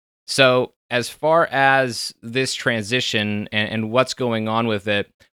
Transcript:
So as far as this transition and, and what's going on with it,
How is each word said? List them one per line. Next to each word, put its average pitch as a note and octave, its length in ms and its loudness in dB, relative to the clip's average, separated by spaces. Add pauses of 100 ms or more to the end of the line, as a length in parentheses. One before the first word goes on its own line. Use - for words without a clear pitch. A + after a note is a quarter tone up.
(280)
So B2+ 460 4 (160)
as B2 200 -2
far D#3+ 380 2
as C3+ 760 2
this B2+ 320 -4
transition G#2+ 960 -2
and, G#2+ 180 -2
and A2 220 -4
what's C3 220 0
going A2+ 340 -2
on A2+ 200 0
with G#2 200 -2
it, G2+ 220 -2 (240)